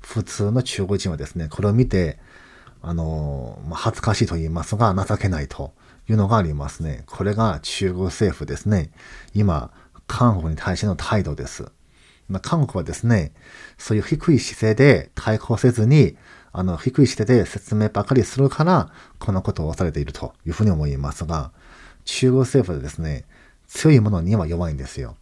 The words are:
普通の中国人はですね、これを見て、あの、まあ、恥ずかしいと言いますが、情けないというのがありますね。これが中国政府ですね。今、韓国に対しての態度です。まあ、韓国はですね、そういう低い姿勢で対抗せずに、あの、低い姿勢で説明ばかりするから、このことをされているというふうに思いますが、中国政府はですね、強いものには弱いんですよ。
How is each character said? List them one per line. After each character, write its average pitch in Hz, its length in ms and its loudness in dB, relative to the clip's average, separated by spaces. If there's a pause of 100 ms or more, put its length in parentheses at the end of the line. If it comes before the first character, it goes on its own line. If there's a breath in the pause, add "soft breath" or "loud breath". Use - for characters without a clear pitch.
普 - 240 -4
通 104 260 -2
の 123 120 2
中 101 240 -4
国 98 120 0
人 92 120 -2
は 80 60 -4
で 71 100 -6
す - 100 -10
ね、 80 120 -4
こ - 140 -6
れ 104 60 4
を 101 40 4
見 127 160 4
て、 90 300 0 (640 loud breath)
あ 85 120 -8
の、 76 760 -4
ま 85 80 -10
あ、 - 20 -8
恥 113 180 -2
ず - 60 -12
か 107 120 2
し - 80 0
い 107 40 2
と - 80 -4
言 82 100 -2
い 80 40 -2
ま 82 160 -4
す - 100 -6
が、 107 180 2 (160)
情 104 80 0
け 101 120 0
な 85 120 0
い 69 60 -4
と - 260 -12 (360 soft breath)
い 110 60 0
う - 20 4
の 101 100 4
が 113 120 4
あ 98 40 4
り 78 120 -2
ま 71 140 -6
す - 140 -10
ね。 71 240 -6
こ - 160 -8
れ 101 120 0
が 101 280 0
中 - 300 -2
国 90 140 -2
政 92 300 0
府 73 100 -8
で - 100 -6
す - 100 -6
ね。 98 240 2 (440 loud breath)
今、 90 360 2 (380 soft breath)
韓 117 320 4
国 80 100 -2
に 78 60 -2
対 90 200 -2
し - 40 -6
て 107 60 0
の 92 100 0
態 107 260 0
度 73 140 -4
で - 100 -8
す。 - 200 -12 (640 soft breath)
ま 95 100 -4
あ、 - 20 -4
韓 156 260 0
国 - 120 -4
は 82 60 -2
で 80 100 -6
す - 120 -4
ね、 98 260 2 (460 loud breath)
そ - 160 -2
う - 20 2
い 104 40 2
う - 20 -2
低 - 300 2
い 127 80 8
姿 - 280 -8
勢 110 60 4
で 127 400 -2
対 110 240 -4
抗 - 180 -4
せ 123 140 2
ず 110 160 0
に、 127 300 4 (360 loud breath)
あ 90 120 -4
の、 90 120 -2
低 - 260 0
い 127 40 6
姿 110 260 0
勢 123 80 6
で 90 60 0
説 - 300 -6
明 107 120 2
ば 101 160 -2
か - 100 0
り 120 100 4
す - 160 -8
る 139 80 6
か 156 160 0
ら、 165 260 2 (300 loud breath)
こ - 100 -2
の 92 120 0
こ - 100 -2
と 78 160 -2
を 76 60 -4
さ 95 100 -2
れ 80 80 0
て 80 80 -4
い 73 40 -2
る - 80 -8
と - 220 -10 (100)
い - 60 -6
う - 20 -4
ふ 110 100 -2
う - 20 4
に 107 80 6
思 76 160 2
い 69 80 -2
ま 71 160 -4
す - 120 -6
が、 78 280 -4 (520 loud breath)
中 - 260 2
国 127 100 4
政 123 260 4
府 87 100 -4
は 64 60 -6
で 69 60 -8
す - 100 -12
ね、 80 260 -4 (440 soft breath)
強 - 260 6
い 123 60 10
も 107 100 2
の 95 100 2
に 92 160 2
は 90 100 2
弱 85 240 -2
い 76 40 -4
ん - 20 -6
で 65 100 -8
す - 140 -12
よ。 60 220 -10